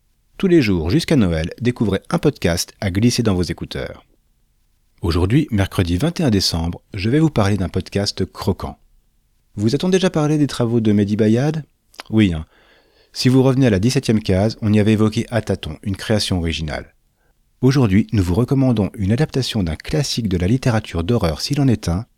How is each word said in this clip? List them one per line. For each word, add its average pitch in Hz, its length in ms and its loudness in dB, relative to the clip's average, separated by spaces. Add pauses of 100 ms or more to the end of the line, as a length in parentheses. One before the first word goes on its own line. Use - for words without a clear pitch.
(380)
Tous 196 100 0
les 170 140 6
jours, 90 280 0
jusqu'à 160 260 0
Noël, 85 340 2 (100)
découvrez 110 400 -2 (100)
un 180 80 0
podcast - 640 -2
à 101 100 -4
glisser 117 320 2
dans 107 120 0
vos 90 80 0
écouteurs. - 640 -10 (960)
Aujourd'hui, 92 480 2
mercredi 92 460 0
vingt 160 240 -2
et 170 40 0
un 131 60 2
décembre, 85 520 -2 (120)
je 104 160 -4
vais 147 100 2
vous 160 100 2
parler 104 260 0
d'un 92 120 -4
podcast 98 560 -4
croquant. - 540 -6 (760)
Vous 110 200 0
a-t-on 180 140 -2
déjà 185 220 0
parlé 151 280 0
des 147 80 2
travaux 120 340 -2
de 110 120 2
Mehdi 104 240 2
Bayad ? 127 480 0 (460)
Oui, 107 220 4
hein. 78 140 -6 (680)
Si - 160 -2
vous 127 140 6
revenez 131 240 2
à 117 40 2
la 95 80 2
dix-septième 110 440 0
case, 104 400 0
on 104 100 0
y 107 80 4
avait 107 120 4
évoqué 107 380 0
À 110 120 -2
tâtons, 78 400 -6
une 98 140 -4
création 101 420 -2
originale. 80 560 -6 (680)
Aujourd'hui, 123 520 4
nous 104 120 2
vous 87 100 0
recommandons 123 600 0
une 98 180 -2
adaptation 127 500 -2
d'un 80 140 -2
classique 135 520 -4
de 92 100 0
la 87 100 0
littérature 110 560 -2
d'horreur, 87 360 0
s'il 143 200 -4
en 135 80 2
est 107 200 0
un, 90 180 -2 (120)